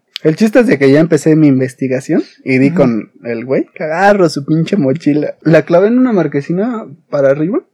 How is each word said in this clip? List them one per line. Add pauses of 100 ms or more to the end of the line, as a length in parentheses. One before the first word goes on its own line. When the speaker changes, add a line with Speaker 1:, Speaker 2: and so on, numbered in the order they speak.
(240)
Speaker 1:
El
chiste
es
de
que
ya
empecé
mi
investigación (220)
y
di
Speaker 2:
Ujú.
Speaker 1:
con (140)
el
güey
que
agarro
su
pinche
mochila.
La
clavé
en
una
marquesina (240)
para
arriba